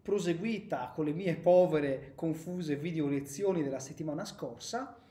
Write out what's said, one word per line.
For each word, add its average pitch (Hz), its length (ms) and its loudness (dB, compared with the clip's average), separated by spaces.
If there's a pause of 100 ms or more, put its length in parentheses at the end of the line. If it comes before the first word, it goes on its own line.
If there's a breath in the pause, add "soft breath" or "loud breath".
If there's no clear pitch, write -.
proseguita 175 920 -2
con 156 100 -2
le 151 80 0
mie 170 240 0
povere, 156 760 6
confuse 165 640 -4
video 156 300 -2
lezioni 160 560 0
della 135 160 -2
settimana 156 460 -6
scorsa, - 720 -8 (120)